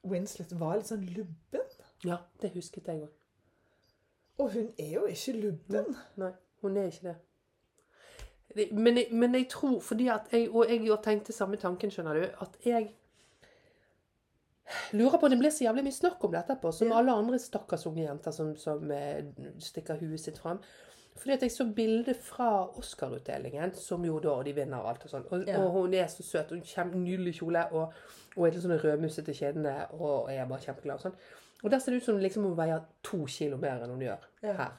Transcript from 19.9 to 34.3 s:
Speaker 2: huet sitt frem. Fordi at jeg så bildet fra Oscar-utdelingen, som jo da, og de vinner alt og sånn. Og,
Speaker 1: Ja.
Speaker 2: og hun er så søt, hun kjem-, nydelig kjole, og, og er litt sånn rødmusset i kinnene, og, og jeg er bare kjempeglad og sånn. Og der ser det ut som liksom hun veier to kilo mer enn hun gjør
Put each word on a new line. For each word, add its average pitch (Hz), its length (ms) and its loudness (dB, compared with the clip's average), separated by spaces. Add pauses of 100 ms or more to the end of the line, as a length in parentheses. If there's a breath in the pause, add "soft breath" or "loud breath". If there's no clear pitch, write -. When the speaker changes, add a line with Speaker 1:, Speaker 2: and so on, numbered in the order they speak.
Speaker 2:
huet 156 200 -6
sitt 156 180 -10
frem. 175 220 -6 (580 loud breath)
Fordi 277 160 0
at 262 80 2
jeg 247 100 0
så 254 220 0
bildet 233 440 2
fra 208 500 2 (100)
Oscar-utdelingen, 143 1000 -6
som 175 300 -4
jo 156 140 0
da, 156 100 2
og 135 160 0
de 143 80 -4
vinner 131 320 -2
alt 120 200 -4
og - 40 -18
sånn. 135 220 -8
Og, 190 160 -2
Speaker 1:
Ja. 196 140 2
Speaker 2:
og 185 100 4
hun 185 220 2
er 180 140 4
så 170 160 -10
søt, 156 260 -2
hun 170 120 -8
kjem-, 175 320 -4
nydelig 180 460 -2
kjole, 170 320 2
og, 160 220 -2 (420 loud breath)
og 175 120 6
er 165 40 6
litt 175 120 -4
sånn 170 180 4
rødmusset 156 480 0
i 143 40 -4
kinnene, 143 600 -2
og, 147 320 0
og - 40 -8
jeg 135 80 -4
er 131 80 -4
bare 131 140 -6
kjempeglad - 360 -8
og - 60 -10
sånn. 185 140 -6 (480 loud breath)
Og 208 80 4
der 262 80 6
ser 262 120 -2
det 247 60 2
ut 240 80 -2
som 214 140 4
liksom 196 240 0
hun 185 140 0
veier 160 240 0 (220)
to 160 220 -4
kilo 139 320 -4
mer 131 240 -2
enn 120 80 -6
hun 127 120 -6
gjør 117 180 -4 (240)